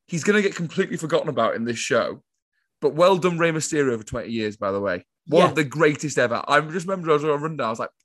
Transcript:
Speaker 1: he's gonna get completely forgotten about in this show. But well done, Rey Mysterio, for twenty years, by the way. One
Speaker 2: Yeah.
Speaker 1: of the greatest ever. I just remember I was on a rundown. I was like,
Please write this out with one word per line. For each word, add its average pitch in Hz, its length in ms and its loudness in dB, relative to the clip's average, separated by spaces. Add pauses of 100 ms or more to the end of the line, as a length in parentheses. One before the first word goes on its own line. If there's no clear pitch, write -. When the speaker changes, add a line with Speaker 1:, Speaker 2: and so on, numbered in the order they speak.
Speaker 1:
he's 165 160 -6
gonna 208 180 4
get 196 140 0
completely 175 420 -4
forgotten 156 320 -2
about 117 260 0
in 110 80 -4
this 117 140 -4
show. 113 460 -2 (560)
But 139 160 0
well 180 220 6
done, 170 200 0
Rey 165 140 2
Mysterio, 143 460 0
for 107 60 -10
twenty 113 280 -8
years, 107 260 -4
by 101 140 -2
the 101 80 -2
way. 92 260 -4 (220)
One 160 160 6
Speaker 2:
Yeah. - 60 6
Speaker 1:
of - 60 -6
the 156 80 2
greatest 147 540 0
ever. 117 300 0
I 147 140 4
just 160 260 -6
remember 180 240 -2
I - 20 6
was 147 100 2
on 156 60 -2
a 147 80 2
rundown. 147 300 -4
I - 20 -2
was 117 100 -6
like, 123 120 -6 (140)